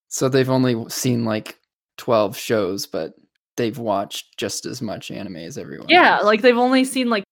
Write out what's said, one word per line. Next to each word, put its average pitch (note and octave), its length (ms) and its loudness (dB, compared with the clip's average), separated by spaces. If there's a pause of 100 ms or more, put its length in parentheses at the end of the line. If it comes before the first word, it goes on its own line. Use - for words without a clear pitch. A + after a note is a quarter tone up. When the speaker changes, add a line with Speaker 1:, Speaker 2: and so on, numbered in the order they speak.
Speaker 1:
So - 220 -2
they've C3 180 4
only C3 240 2
w-, A2+ 160 -6
seen, A#2+ 380 -2
like, A2 320 -6 (400)
twelve A2 380 2
shows, G2+ 500 -2
but D#2+ 260 -8 (460)
they've A#2 180 -2
watched G2+ 600 -4
just - 260 -6
as - 160 -10
much G2 300 -8
anime G#2 260 -10
as E2 220 -12
everyone - 320 -12
Speaker 2:
Yeah, D4 260 6
Speaker 1:
else. F3 80 0
Speaker 2:
like, G#3+ 160 4
they've B3 160 6
only B3+ 280 2
seen, B3+ 260 -2
like, G3+ 220 -2